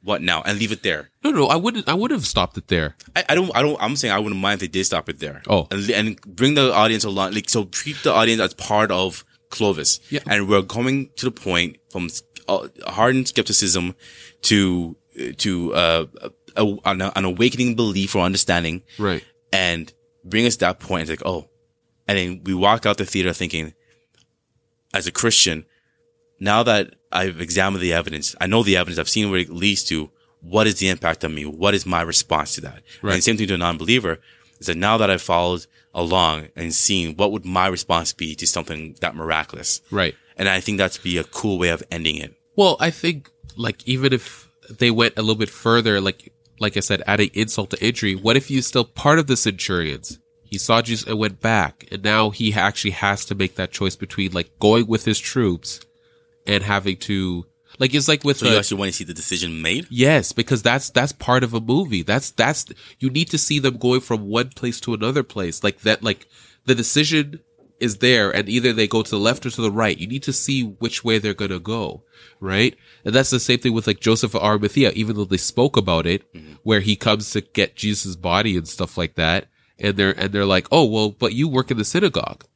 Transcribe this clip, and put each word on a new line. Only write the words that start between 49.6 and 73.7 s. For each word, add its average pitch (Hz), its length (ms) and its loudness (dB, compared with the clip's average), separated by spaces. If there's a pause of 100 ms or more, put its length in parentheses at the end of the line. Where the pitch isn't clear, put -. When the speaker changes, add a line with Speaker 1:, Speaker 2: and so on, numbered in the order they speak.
Speaker 2:
He - 140 -12
saw 117 240 2
Jesus 117 260 -4
and 110 120 -2
went 107 220 -2
back, 107 500 -2
and 95 120 -10
now 107 280 2
he 107 220 -2
actually 101 380 2
has 101 340 -2
to 101 100 -6
make 95 200 -4
that 92 160 -6
choice 98 240 -4
between, 95 380 -6
like, - 260 -6
going 110 280 6
with 113 180 0
his 110 140 2
troops 98 600 -2 (640)
and 101 180 2
having 98 340 -2
to, 92 480 -4 (340)
like, 127 160 2
it's 143 120 2
like 151 160 0
with 143 140 0
Speaker 1:
So 127 80 -4
you 120 60 4
Speaker 2:
the 107 80 6
Speaker 1:
actually 101 180 -2
wanna 98 140 -2
see - 120 -6
the 85 120 -12
decision 82 480 -4
made? 110 260 -2
Speaker 2:
Yes, 127 420 2
because - 300 -2
that's, 120 300 0
that's 135 200 2
part 127 320 0
of 117 120 -4
a 113 60 0
movie. 120 420 0
That's, 117 280 0
that's, 139 340 0 (340)
you 131 100 0
need 151 220 0
to 165 80 0
see - 200 0
them 131 180 0
going 123 240 2
from 107 260 -4
one 117 220 0
place 120 320 -6
to 117 120 -4
another 120 300 -2
place. 90 400 -6
Like 104 180 0
that, 110 220 0
like, 104 240 -2 (380)
the 131 100 4
decision 147 640 0 (400)
is 107 180 -2
there, 117 320 4
and 101 180 -2
either 120 260 2
they 110 140 2
go 110 140 2
to - 80 -4
the 107 80 -2
left 113 280 0
or 127 40 -4
to 117 120 -6
the 110 100 0
right. 107 260 0
You 85 80 -8
need 127 180 -8
to 135 100 -4
see 135 300 -2
which 110 400 -6
way 113 140 2
they're 104 160 0
gonna 95 260 -4
go, 104 440 -6 (360)
right? 98 360 2 (300)
And 107 100 0
that's 135 160 4
the 127 80 2
same 123 200 2
thing 120 140 2